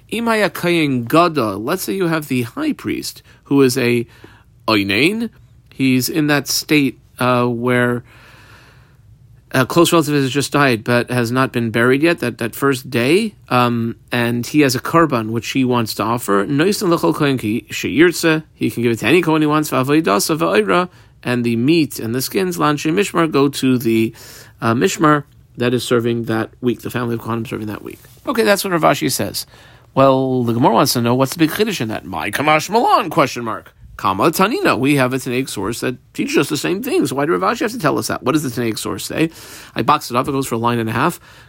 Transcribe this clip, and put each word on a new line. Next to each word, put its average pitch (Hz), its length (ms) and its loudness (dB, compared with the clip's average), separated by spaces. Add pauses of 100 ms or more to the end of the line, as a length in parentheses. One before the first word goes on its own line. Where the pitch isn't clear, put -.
(100)
Im 226 160 -4
haya 214 240 2
kayin 147 580 0
gadol. 147 500 2
Let's 147 240 -4
say 208 120 -4
you 190 120 0
have 160 220 -2
the 127 140 0
high 277 300 -4
priest - 500 -8 (220)
who 139 180 4
is 127 160 4
a 120 280 0 (640)
oinain. 117 640 0 (420)
He's 127 360 0
in 151 200 0
that 143 180 0
state, 143 540 0 (180)
uh, 123 280 2
where 123 580 0 (1500)
a 131 100 2
close 165 280 4
relative 151 220 2
has 135 160 2
just 135 220 -2
died, 135 300 2
but 123 280 0
has 120 200 0
not 131 220 0
been 117 180 -2
buried 123 320 2
yet, 170 160 2
that, 120 200 -4
that 117 180 -6
first 135 340 -2
day, 151 440 0 (140)
um, 117 480 0 (140)
and 120 340 -2
he 151 160 2
has 135 140 4
a 123 60 -4
korban 135 500 2
which 117 200 -4
he 135 140 0
wants 120 300 0
to - 80 -4
offer. 101 420 0
Noisin 170 460 0
l'chol 165 240 2
kohen 139 240 0
ki 113 320 -4
sheyirtze, 160 720 0 (100)
he 127 160 -2
can 117 140 -4
give 120 80 2
it 113 80 0
to - 80 -6
any 165 160 4
kohen 156 200 2
he 151 40 4
wants. 151 240 0
V'avodas 160 640 2
v'oira, 180 540 0 (320)
and 120 220 -2
the 117 100 0
meat 143 460 2
and 113 140 -4
the 131 60 -2
skins, 180 380 -2
l'anshei 151 340 0
mishmar, 175 380 0
go 143 180 4
to 131 300 2
the, 113 340 0 (480)
uh, 117 140 0
mishmar 151 500 2 (320)
that 120 160 0
is 123 120 -2
serving 117 400 0
that 110 260 -4 (100)
week, 123 220 -2
the 113 80 -10
family 120 240 -4
of 113 60 -6
kohanim 113 260 -6
serving 107 220 -8
that 104 140 -10
week. - 180 -16 (260)
Okay, 233 160 0
that's 202 220 2
what 196 80 -4
Rav 165 100 0
Ashi 156 280 2
says. - 360 -4 (480)
Well, 131 480 4
the 117 100 0
Gemara 139 220 2
wants - 200 2
to 127 60 0
know 117 140 2
what's 131 180 0
the - 60 -8
big 156 120 2
chiddush 202 300 -2
in 113 80 -4
that. 107 160 -8
My 90 280 -6
kamash 151 360 0
malan, 240 400 2
question 139 360 -2
mark. 104 280 -8 (240)
Kama 104 340 0
Tanina, 196 480 0
we 139 180 2
have 127 160 2
a 131 60 -4
Tanaic 131 300 -4
source 101 320 -6
that 127 160 -4 (180)
teaches 285 220 -4
us 151 120 2
the 147 80 -4
same 165 260 -4
thing. 302 240 0
So 127 80 -6
why 143 120 0
do 165 100 0
Rav 180 60 -4
Ashi 226 180 -2
have 220 120 -4
to 254 60 -10
tell 143 200 0
us 110 100 -4
that? - 140 -6
What 131 100 0
does 156 100 0
the - 80 -6
Tanaic 117 260 -4
source - 280 -8
say? - 260 -2 (440)
I - 80 -4
boxed 147 280 0
it 120 60 -4
up. 139 100 0
It 151 60 -2
goes 135 160 -2
for 123 80 -4
a - 20 -4
line 120 200 0
and 110 100 -4
a 110 40 -4
half. 143 280 -2 (280)